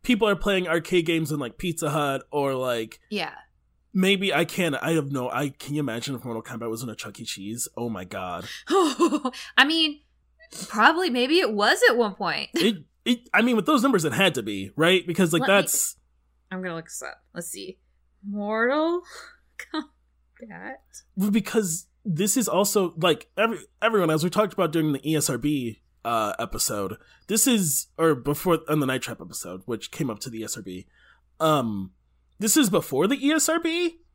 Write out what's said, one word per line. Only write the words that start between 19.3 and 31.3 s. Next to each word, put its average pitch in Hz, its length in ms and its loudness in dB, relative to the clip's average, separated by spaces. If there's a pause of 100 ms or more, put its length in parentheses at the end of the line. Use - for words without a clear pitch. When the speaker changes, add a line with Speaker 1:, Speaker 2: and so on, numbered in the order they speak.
Speaker 2:
<laughs> - 340 -18
Kombat. - 1040 -12 (400)
Speaker 1:
Well, 202 140 0
because 202 560 0 (180)
this 196 320 0
is 240 120 2
also, 190 480 2
like, 160 400 2
every, 220 220 0 (240)
everyone, 208 280 4
as 156 140 2
we 180 60 2
talked 208 220 2
about 170 200 0
during 156 200 2
the 139 180 -2
E 160 60 2
S 143 120 0
R 135 100 -2
B, 127 420 -2 (240)
uh, 113 340 0
episode, 107 580 -4 (300)
this 214 200 2
is, 202 420 2 (100)
or 165 160 4
before, 147 540 0
on 156 120 2
the 139 60 0
Night 131 160 -2
Trap - 180 -10
episode, 90 460 -12
which 113 240 -6
came 139 200 -4
up 104 100 -10
to - 100 -10
the 113 100 -10
E 110 40 -8
S - 120 -8
R 113 60 -14
B, 92 240 -12 (540)